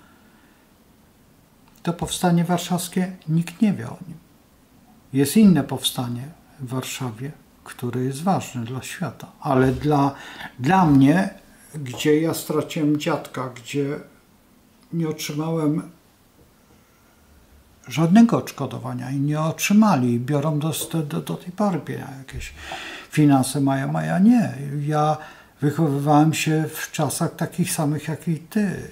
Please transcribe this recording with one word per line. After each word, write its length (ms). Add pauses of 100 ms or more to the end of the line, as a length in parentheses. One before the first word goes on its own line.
(1800)
To 100
powstanie 520
warszawskie, 720 (120)
nikt 340
nie 100
wie 140
o 100 (120)
nim. 80 (960)
Jest 240
inne 280
powstanie 640 (320)
w 80
Warszawie, 640 (320)
które 360
jest 220
ważne 420
dla 180
świata, 440 (140)
ale 320
dla, 420 (440)
dla 280
mnie, 440 (440)
gdzie 460
ja 140
straciłem 640
dziadka, 560
gdzie 460 (920)
nie 160
otrzymałem 840 (2000)
żadnego 480
odszkodowania 720
i 100
nie 200
otrzymali, 800
biorą 380
do, 140 (200)
do, 280
do 140
tej 180
pory 260
pie-, 260 (140)
jakieś 340 (580)
finanse, 500
Maja, 260
Maja, 320
nie. 360 (320)
Ja 300 (440)
wychowywałem 760
się 300 (100)
w 180
czasach 440
takich 360
samych 360
jak 200
i 100
ty 540